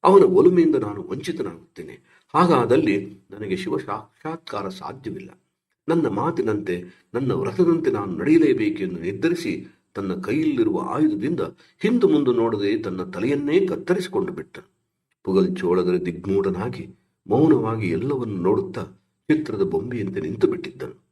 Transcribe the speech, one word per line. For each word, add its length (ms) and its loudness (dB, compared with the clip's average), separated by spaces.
ಅವನ 200 10
ಒಲುಮೆಯಿಂದ 520 6
ನಾನು 280 -4
ವಂಚಿತನಾಗುತ್ತೇನೆ. 1300 -10
ಹಾಗಾದಲ್ಲಿ 720 2
ನನಗೆ 260 -6
ಶಿವ 200 -4
ಸಾಕ್ಷಾತ್ಕಾರ 920 -10
ಸಾಧ್ಯವಿಲ್ಲ. 600 -12
ನನ್ನ 200 2
ಮಾತಿನಂತೆ, 760 -4
ನನ್ನ 180 -2
ವ್ರತದಂತೆ 600 2
ನಾನು 260 -4
ನಡೆಯಲೇಬೇಕೆಂದು 840 2
ನಿರ್ಧರಿಸಿ 760 -4
ತನ್ನ 280 -6
ಕೈಯಲ್ಲಿರುವ 600 0
ಆಯುಧದಿಂದ 580 0
ಹಿಂದು 260 2
ಮುಂದು 260 4
ನೋಡದೆ 440 0
ತನ್ನ 260 -6
ತಲೆಯನ್ನೇ 600 0
ಕತ್ತರಿಸಿಕೊಂಡು 680 -2
ಬಿಟ್ಟನು. 380 -16
ಪುಗಲ್ಚೋಳದರೆ 800 0
ದಿಗ್ಮೂಢನಾಗಿ 840 -4
ಮೌನವಾಗಿ 600 2
ಎಲ್ಲವನ್ನು 520 -4
ನೋಡುತ್ತಾ 420 0
ಚಿತ್ರದ 320 0
ಬೊಂಬೆಯಂತೆ 600 -4
ನಿಂತು 260 -2
ಬಿಟ್ಟಿದ್ದನು. 640 -8